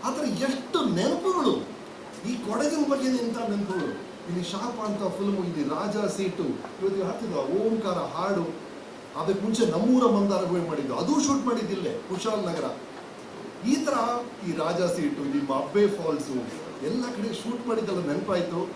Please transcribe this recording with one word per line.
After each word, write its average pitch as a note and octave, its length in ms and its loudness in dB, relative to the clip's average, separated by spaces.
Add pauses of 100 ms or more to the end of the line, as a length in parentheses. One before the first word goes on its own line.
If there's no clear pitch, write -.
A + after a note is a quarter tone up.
ಆ B3+ 60 0
ಥರ D4 140 -2
ಎಷ್ಟು C4 600 0
ನೆನಪುಗಳು, C#4+ 720 4 (720)
ಈ B3+ 40 0
ಕೊಡಗಿನ C#4+ 540 2
ಬಗ್ಗೆ C4+ 200 2
ಎಂಥ A#3 300 0
ನೆನಪುಗಳು. G3+ 480 0 (420)
ಇಲ್ಲಿ F3 160 -2
ಶಾಪ A3+ 360 -4
ಅಂತ G3+ 180 -2
ಫಿಲ್ಮು, G3 460 0
ಇಲ್ಲಿ D#3+ 240 -2
ರಾಜ G3+ 280 -2
ಸೀಟು, F#3+ 460 0
ಇವತ್ತು F#3+ 600 0
ಹಾಕ್ತಿದ್ವ F3+ 320 -2
ಓಂಕಾರ G3 580 2
ಹಾಡು, E3+ 600 0 (680)
ಅದಕ್ಕೆ F#3+ 240 0
ಮುಂಚೆ A3+ 220 4
ನಮ್ಮೂರ A#3 440 6
ಮಂದಾರ G3 340 4
ಗುಹೆ E3+ 240 0
ಮಾಡಿದ್ದು, C#3 280 -2
ಅದು C#4 240 2
ಶೂಟ್ C#4 260 2
ಮಾಡಿದ್ದಿಲ್ಲೇ F#3+ 440 0
ಕುಶಾಲ್ G3+ 500 -2
ನಗರ. D#3+ 240 -2 (1040)
ಈ C#4 60 6
ಥರ C#4 200 2 (540)
ಈ E3 40 -2
ರಾಜ E3+ 300 0
ಸೀಟು, E3 400 0
ಇಲ್ಲಿ C#3 200 0
ಮಬ್ಬೆ C#3+ 460 4
ಫಾಲ್ಸು, C#3 800 -2 (200)
ಎಲ್ಲ B3 180 0
ಕಡೆ A3 300 -4
ಶೂಟ್ A#3 320 -4
ಮಾಡಿದ್ದೆಲ್ಲ F#3+ 400 0
ನೆನಪಾಯ್ತು. F3 680 0